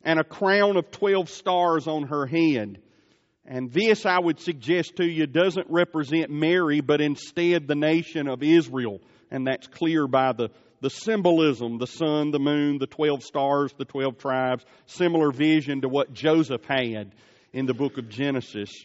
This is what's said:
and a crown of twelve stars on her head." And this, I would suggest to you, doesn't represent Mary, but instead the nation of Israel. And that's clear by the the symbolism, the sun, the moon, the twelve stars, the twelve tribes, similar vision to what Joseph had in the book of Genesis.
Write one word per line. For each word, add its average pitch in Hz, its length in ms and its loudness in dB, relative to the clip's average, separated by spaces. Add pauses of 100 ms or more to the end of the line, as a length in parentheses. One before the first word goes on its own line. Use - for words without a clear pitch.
and 160 160 2
a 151 40 0
crown 202 520 2
of 170 140 0
twelve 196 400 0
stars 175 560 0
on 151 220 -4
her 143 180 -2
head." 131 560 0 (640)
And 127 260 -10
this, 208 320 2
I 185 140 2
would 170 220 0
suggest 156 560 -4
to 175 100 0
you, 156 200 0
doesn't 170 440 0
represent 160 600 0
Mary, 156 520 0
but 147 180 2
instead 156 680 -2
the 147 100 -2
nation 156 520 -2
of 127 140 -6
Israel. 131 580 2 (300)
And 131 160 -4
that's - 220 -4
clear 160 380 0
by 131 260 2
the 113 180 -4 (300)
the 139 100 -2
symbolism, 156 880 2
the 123 80 -4
sun, 151 440 -2
the 143 80 -2
moon, 147 400 0
the 135 80 -4
twelve 143 360 -2
stars, 143 560 -2
the 139 60 -8
twelve 135 340 -4
tribes, 131 460 -2 (220)
similar 165 460 2
vision 143 480 0
to 135 80 -2
what 139 240 0
Joseph 147 520 0
had 113 500 -4 (380)
in 131 140 -4
the 127 80 0
book 139 220 -4
of 117 120 -10
Genesis. 120 640 -6 (140)